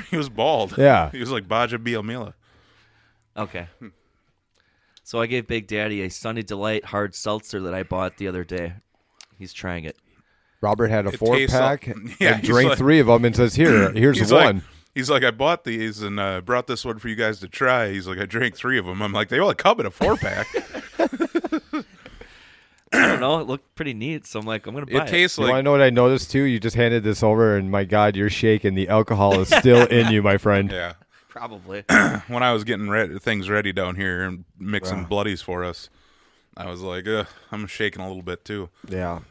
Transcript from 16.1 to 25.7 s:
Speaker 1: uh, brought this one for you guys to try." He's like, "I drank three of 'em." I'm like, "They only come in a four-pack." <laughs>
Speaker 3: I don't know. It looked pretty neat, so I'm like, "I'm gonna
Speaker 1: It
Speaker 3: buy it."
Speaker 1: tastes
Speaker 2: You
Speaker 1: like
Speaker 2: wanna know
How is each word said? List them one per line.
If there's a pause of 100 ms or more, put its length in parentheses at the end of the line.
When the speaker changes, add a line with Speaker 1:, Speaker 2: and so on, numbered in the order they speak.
Speaker 1:
uh,
brought
this
one
for
you
guys
to
try."
He's
like,
"I
drank
three
of
'em."
I'm
like,
"They
only
come
in
a
four-pack." (520)
<laughs> (1900)
Speaker 3:
I
don't
know.
It
looked
pretty
neat,
so
I'm
like,
"I'm
gonna
Speaker 1:
It
Speaker 3:
buy
it."
Speaker 1:
tastes
Speaker 2:
You
Speaker 1:
like
Speaker 2:
wanna
know